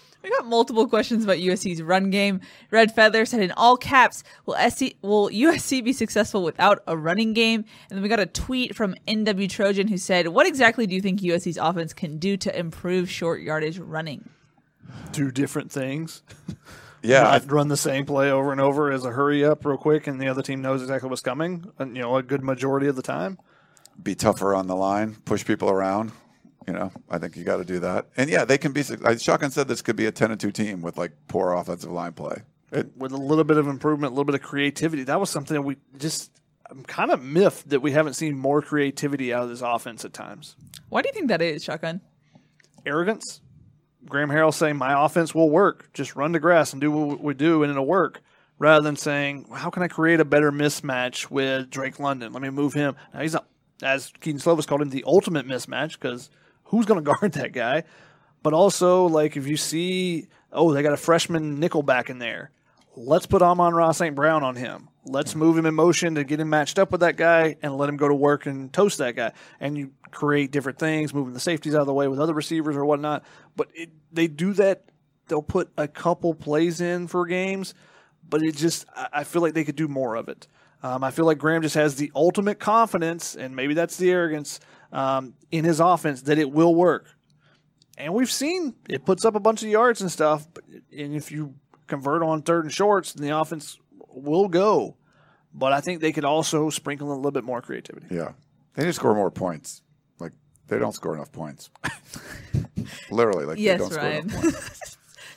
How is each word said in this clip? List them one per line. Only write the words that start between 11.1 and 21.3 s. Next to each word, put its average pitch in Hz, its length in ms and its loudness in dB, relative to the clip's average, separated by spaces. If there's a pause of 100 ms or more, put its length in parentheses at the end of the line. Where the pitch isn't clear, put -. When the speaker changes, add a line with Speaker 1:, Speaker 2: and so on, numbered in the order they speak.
Speaker 1:
U 175 140 0
S 180 80 0
C's 170 140 -4
offense 165 360 -2
can 156 240 -10
do 196 200 -2
to - 200 -4
improve 175 500 -2
short 170 340 -4
yardage 156 360 -4
running?" 160 520 -10 (840)
Speaker 2:
Do 139 180 -2
different 135 420 -4
things. 143 520 -8 (240)
<laughs> - 80 -10 (480)
Speaker 3:
Yeah, 127 180 8
Speaker 2:
Not 110 120 8
Speaker 3:
I 135 40 8
th- 135 140 -2
Speaker 2:
run 147 160 4
the 143 100 0
same 139 300 -2
play 139 240 2
over 135 200 2
and 135 80 -4
over 139 320 2
as 131 140 -4
a 123 60 -4
hurry 143 340 2
up 151 180 2
real 143 140 -2
quick 151 300 2
and 135 120 -6
the 135 80 -4
other 131 140 -2
team 135 220 -6
knows 135 180 -2
exactly 127 260 -6
what's 127 140 -6
coming, 165 560 -6